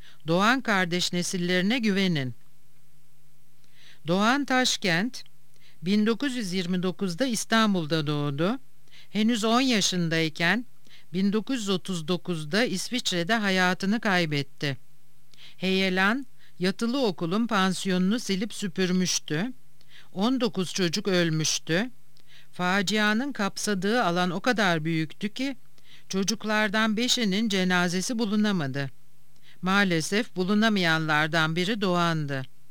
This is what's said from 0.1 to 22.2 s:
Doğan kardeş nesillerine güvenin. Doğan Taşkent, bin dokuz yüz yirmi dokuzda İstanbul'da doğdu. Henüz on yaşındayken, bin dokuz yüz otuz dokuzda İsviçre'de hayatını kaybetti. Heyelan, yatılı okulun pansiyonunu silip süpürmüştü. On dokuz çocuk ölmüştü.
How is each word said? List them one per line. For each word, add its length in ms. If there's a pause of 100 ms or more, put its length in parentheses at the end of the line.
Doğan 340
kardeş 520
nesillerine 680
güvenin. 560 (1700)
Doğan 380
Taşkent, 800 (580)
bin 240
dokuz 300
yüz 180
yirmi 300
dokuzda 420
İstanbul'da 840
doğdu. 520 (500)
Henüz 340
on 180
yaşındayken, 1040 (480)
bin 200
dokuz 260
yüz 100
otuz 380
dokuzda 560
İsviçre'de 720
hayatını 640
kaybetti. 800 (800)
Heyelan, 680 (340)
yatılı 460
okulun 420
pansiyonunu 720
silip 340
süpürmüştü. 1000 (600)
On 280
dokuz 320
çocuk 340
ölmüştü. 840 (640)